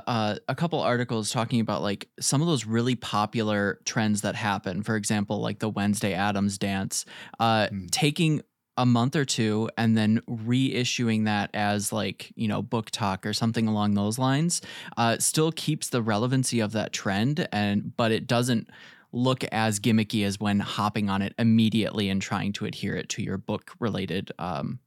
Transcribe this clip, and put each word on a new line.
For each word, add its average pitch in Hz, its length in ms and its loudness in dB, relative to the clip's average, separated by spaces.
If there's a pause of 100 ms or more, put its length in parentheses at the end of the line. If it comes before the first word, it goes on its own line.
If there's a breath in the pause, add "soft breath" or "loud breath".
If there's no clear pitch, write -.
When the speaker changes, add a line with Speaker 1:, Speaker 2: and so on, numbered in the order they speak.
Speaker 1:
uh, 110 300 0 (120)
a 131 60 -2
couple 165 260 0
articles 117 520 0
talking 117 300 0
about, 104 200 -2
like, 98 280 -4 (100)
some - 220 2
of 170 60 2
those 139 160 0
really 117 300 0
popular 107 920 0
trends 107 360 0
that 101 140 -2
happen. 101 480 -2
For 110 120 0
example, 104 460 -2
like, 113 160 -4
the 113 120 -4
Wednesday 101 440 0
Addams 98 460 0
dance, 98 460 -4 (340 loud breath)
uh, 113 300 4
Speaker 2:
Mm. 95 200 -8
Speaker 1:
taking 151 520 2 (360)
a 139 80 4
month 120 300 4
or 143 100 2
two 110 420 2 (120)
and 113 180 6
then 110 220 4 (100)
reissuing 120 960 0
that 104 300 0
as, 104 360 0
like, 101 440 -4
you 113 120 -2
know, 101 140 -2
BookTok 107 640 -4
or 107 80 -2
something 113 340 0
along 104 280 2
those 107 240 0
lines, 135 420 2 (340 loud breath)
uh, 117 220 2
still 156 340 2
keeps - 380 -4
the 120 140 0
relevancy 120 560 2
of 107 140 0
that 107 200 -2
trend, 117 580 0
and, 104 460 0
but 113 140 2
it 110 160 -2
doesn't 123 420 2 (440 loud breath)
look 123 320 0
as 110 340 0
gimmicky 110 460 2
as 101 140 -2
when 101 200 0
hopping 104 500 -2
on 98 120 0
it 98 180 -4
immediately 110 680 2
and 98 120 0
trying 101 320 -2
to 104 120 -6
adhere 98 300 -6
it 85 140 -6
to - 120 -6
your 98 160 -4
book-related, 98 1040 -6
um, 85 480 -6